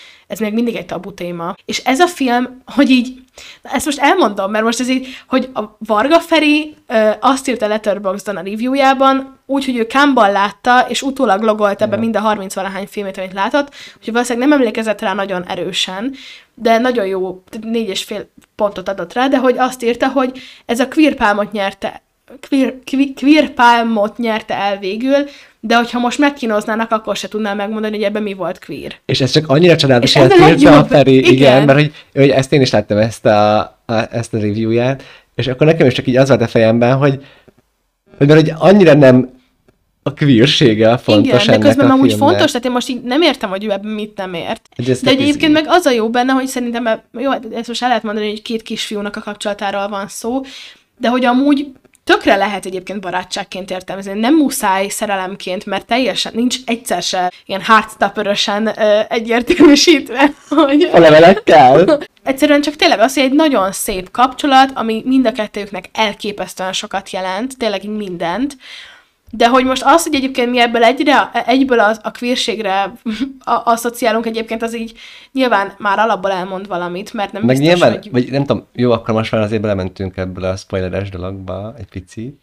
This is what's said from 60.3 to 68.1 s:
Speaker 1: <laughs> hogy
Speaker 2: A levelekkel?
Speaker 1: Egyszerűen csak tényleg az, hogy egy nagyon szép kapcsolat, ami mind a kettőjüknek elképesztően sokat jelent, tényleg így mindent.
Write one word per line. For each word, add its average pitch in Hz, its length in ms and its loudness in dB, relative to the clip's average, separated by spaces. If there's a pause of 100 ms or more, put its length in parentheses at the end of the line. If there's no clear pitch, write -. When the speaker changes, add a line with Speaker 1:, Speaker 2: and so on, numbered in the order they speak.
Speaker 1:
<laughs> - 240 2
hogy 294 260 2
Speaker 2:
A - 60 4
levelekkel? 165 1000 6 (240)
Speaker 1:
Egyszerűen 285 380 0
csak 294 160 -4
tényleg 277 240 0
az, 254 140 2
hogy 294 80 0
egy 262 100 0
nagyon 269 400 2
szép 185 380 -8
kapcsolat, 262 640 2
ami 226 300 -4
mind 262 220 2
a 220 60 0
kettőjüknek 202 600 -10
elképesztően 202 800 -6
sokat 196 380 -8
jelent, 190 480 -6
tényleg 196 260 -4
így 214 120 -8
mindent. 190 600 -6 (720)